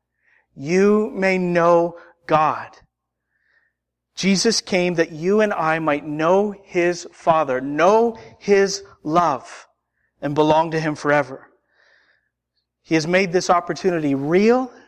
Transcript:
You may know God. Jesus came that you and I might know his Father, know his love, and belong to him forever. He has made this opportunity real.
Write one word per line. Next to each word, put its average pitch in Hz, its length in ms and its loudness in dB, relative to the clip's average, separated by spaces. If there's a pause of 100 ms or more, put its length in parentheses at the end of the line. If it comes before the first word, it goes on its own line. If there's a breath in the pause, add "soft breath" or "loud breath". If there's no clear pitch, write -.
(560)
You 202 600 2
may 190 240 0
know 170 580 2 (300 loud breath)
God. 151 500 -2 (1400)
Jesus 196 460 0
came 180 340 -2
that 165 160 -2
you 180 300 0
and 214 100 0
I 160 280 -2
might 147 260 -2
know 165 460 0
his 175 600 -4
Father, 156 480 -2
know 185 600 0 (180 loud breath)
his 196 460 0 (180 loud breath)
love, 156 680 -2 (540)
and 143 140 -6
belong 156 340 2
to 160 100 -4
him 156 140 -4
forever. 143 560 -4 (1300)
He - 100 -4
has 156 140 0
made 185 240 0
this 175 180 -2
opportunity 175 640 -2
real. 208 580 0 (160 soft breath)